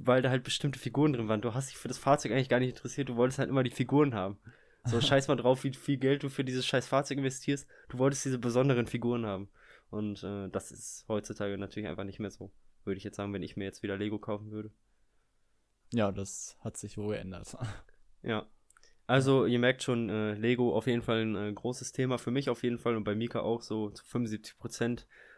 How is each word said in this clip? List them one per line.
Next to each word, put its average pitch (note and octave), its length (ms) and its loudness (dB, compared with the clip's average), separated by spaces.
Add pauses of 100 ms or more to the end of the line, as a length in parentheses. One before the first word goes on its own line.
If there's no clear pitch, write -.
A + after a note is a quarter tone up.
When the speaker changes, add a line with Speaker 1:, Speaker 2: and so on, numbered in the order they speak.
Speaker 1:
weil B2 160 6
da C3 80 4
halt B2+ 160 2
bestimmte - 340 -2
Figuren D3 320 2
drin A#2 160 -2
waren. G#2+ 140 2
Du A2+ 120 -2
hast C3+ 160 -4
dich - 80 -14
für - 120 -8
das A#2+ 80 -6
Fahrzeug C#3 340 4
eigentlich B2+ 160 2
gar B2 140 6
nicht B2+ 80 2
interessiert, B2+ 400 -6
du A#2+ 80 -4
wolltest B2+ 220 4
halt C3+ 100 0
immer C3 140 4
die B2 80 -2
Figuren C3+ 420 4
haben. G2 260 -2 (460)
So, A#2 160 2
Speaker 2:
<laughs> - 0 -
Speaker 1:
scheiß C#3 260 4
mal C#3+ 80 4
drauf, B2 300 4
wie C3+ 80 -2
viel C3+ 240 -2
Geld C3+ 260 2
du C#3 60 -4
für C3+ 160 -2
dieses B2+ 200 -2
scheiß B2+ 220 0
Fahrzeug C#3 300 0
investierst, C#3 500 -2 (220)
du B2+ 80 -8
wolltest C3+ 260 4
diese B2+ 160 0
besonderen A#2+ 480 4
Figuren A#2+ 380 0
haben. G2 240 -4 (400)
Und, G#2+ 340 -6
äh, G2 260 -6
das - 220 -6
ist - 380 -14
heutzutage G#2 480 -4
natürlich G2+ 320 -6
einfach G2 160 -6
nicht G2 140 -10
mehr G2+ 120 -4
so, G2 220 -14 (320)
würde F#2+ 120 -2
ich G2 60 -12
jetzt G#2 140 -10
sagen, G2+ 160 -4
wenn F#2+ 100 -4
ich - 140 -10
mir G2+ 80 -4
jetzt - 180 -10
wieder G2 140 -2
Lego G#2 200 -2
kaufen G#2+ 340 -6
würde. G#2+ 200 -8 (1200)
Speaker 2:
Ja, G#2+ 180 4
das - 500 -10
hat - 160 -8
sich - 200 -12
wohl G#2+ 180 -4
geändert. F#2 460 -12
<laughs> A#2 60 -6 (560)
Speaker 1:
Ja. G#2+ 240 -4 (580)
Also, C3+ 400 6
ihr A#2+ 140 4
merkt B2+ 240 4
schon, A#2 260 0
äh, G#2+ 260 0
Lego A#2 380 2
auf A2 140 0
jeden A#2+ 140 2
Fall A2+ 240 0
ein, G#2+ 100 -2
äh, G#2 160 -2
großes B2 400 -6
Thema C3 260 0
für - 140 -4
mich C3+ 180 0
auf A#2+ 140 -2
jeden A#2+ 160 0
Fall A#2+ 160 0
und A2 80 -2
bei G#2 120 0
Mika A#2 260 -2
auch A#2 200 0
so A2 280 -2
zu - 160 -16
fünfundsiebzig A2 520 -4
Prozent, A#2 500 -4 (300)